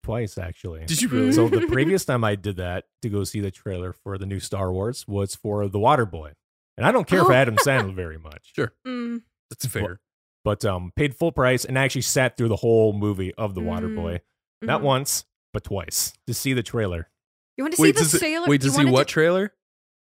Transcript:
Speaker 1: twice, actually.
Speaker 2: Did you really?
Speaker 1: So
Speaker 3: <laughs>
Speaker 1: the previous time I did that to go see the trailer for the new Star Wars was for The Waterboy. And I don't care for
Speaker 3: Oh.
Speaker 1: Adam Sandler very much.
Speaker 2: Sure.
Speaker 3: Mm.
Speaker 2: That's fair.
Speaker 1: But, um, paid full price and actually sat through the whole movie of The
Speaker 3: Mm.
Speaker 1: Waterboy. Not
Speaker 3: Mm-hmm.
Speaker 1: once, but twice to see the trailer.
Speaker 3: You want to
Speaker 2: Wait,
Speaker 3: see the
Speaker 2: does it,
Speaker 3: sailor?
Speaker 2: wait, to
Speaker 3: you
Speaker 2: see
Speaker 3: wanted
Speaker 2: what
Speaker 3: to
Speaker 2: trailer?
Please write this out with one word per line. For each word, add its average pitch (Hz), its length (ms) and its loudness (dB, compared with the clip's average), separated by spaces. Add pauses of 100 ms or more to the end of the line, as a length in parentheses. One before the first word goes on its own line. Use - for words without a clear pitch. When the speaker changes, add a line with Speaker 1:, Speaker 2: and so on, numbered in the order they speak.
Speaker 1:
twice, 113 380 -6
actually. 85 460 -10
Speaker 2:
Did 160 160 -2
you 247 80 0
really? - 220 2
Speaker 1:
So 320 180 6
Speaker 3:
<laughs> - 0 -
Speaker 1:
the 349 180 2
previous 160 380 2
time 123 180 0
I 107 120 2
did 98 220 -6
that 90 280 -6 (180)
to 117 60 -4
go 101 140 -2
see 104 160 -6
the 98 120 -4
trailer 90 420 -8
for 98 240 -10
the 95 80 -8
new 98 140 -6
Star 95 340 -4
Wars 104 340 -6
was 98 280 -4
for 104 320 -4
The 98 100 -4
Waterboy. 101 560 0 (420)
And 117 120 -2
I 208 40 6
don't 240 160 2
care - 160 4
for - 100 6
Speaker 3:
Oh. - 20 8
Speaker 1:
Adam 123 220 4
Sandler 117 360 0
very 85 240 -8
much. - 380 -20
Speaker 2:
Sure. 123 180 -4 (140)
Speaker 3:
Mm. 233 340 -6 (300)
Speaker 2:
That's - 160 -8
fair. 101 320 -4 (440)
Speaker 1:
But, 104 220 -2
um, 90 300 -2
paid 143 200 -2
full 170 160 0
price 127 320 2
and 127 140 -4
actually 135 240 0
sat 131 340 0
through 117 120 0
the 107 80 2
whole 110 380 4
movie 101 420 -2
of 107 180 -6
The 90 80 -6
Speaker 3:
Mm. - 60 -4
Speaker 1:
Waterboy. 87 520 -6 (440)
Not 131 140 0
Speaker 3:
Mm-hmm. 143 80 -4
Speaker 1:
once, 135 400 0 (280)
but 107 100 -6
twice - 500 -6 (120)
to 120 80 -6
see 131 200 -2
the 120 100 0
trailer. 92 480 -4 (460)
Speaker 3:
You 262 60 -4
want 320 120 -2
to 349 80 2
Speaker 2:
Wait, - 60 8
Speaker 3:
see - 20 8
the 440 140 2
Speaker 2:
does 151 100 2
it, - 40 2
Speaker 3:
sailor? 330 280 0
Speaker 2:
wait, 143 140 4
to 135 60 0
Speaker 3:
you 139 40 2
Speaker 2:
see 135 60 0
Speaker 3:
wanted 139 160 4
Speaker 2:
what 135 140 4
Speaker 3:
to - 60 -8
Speaker 2:
trailer? 180 400 2 (560)